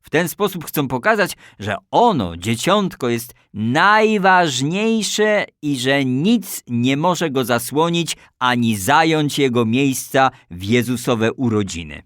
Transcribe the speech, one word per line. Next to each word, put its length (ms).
W 100
ten 180
sposób 360
chcą 240
pokazać, 480
że 180
ono, 460
dzieciątko, 720
jest 260
najważniejsze 1900
i 160
że 260
nic 640
nie 300
może 340
go 140
zasłonić 720
ani 380
zająć 600
jego 260
miejsca 640
w 140
Jezusowe 680
urodziny. 720